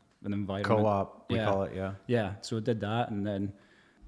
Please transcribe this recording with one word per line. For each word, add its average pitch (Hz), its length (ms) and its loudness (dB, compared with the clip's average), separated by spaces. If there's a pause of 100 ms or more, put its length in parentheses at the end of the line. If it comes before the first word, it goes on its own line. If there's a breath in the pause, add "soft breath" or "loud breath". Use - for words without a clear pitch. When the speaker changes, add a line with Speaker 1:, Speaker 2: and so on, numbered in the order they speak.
(240)
Speaker 1:
an 101 100 -4
environment. 101 460 2
Speaker 2:
Co-op, 101 500 2
we 117 80 2
Speaker 1:
Yeah. 107 80 2
Speaker 2:
call 98 200 2
it, 57 100 -8
yeah. 95 180 -4 (140)
Speaker 1:
Yeah, 107 340 0
so - 160 -4
I 110 40 -2
did 110 200 0
that, 113 300 -2
and 101 160 -2
then 98 260 -2 (540 soft breath)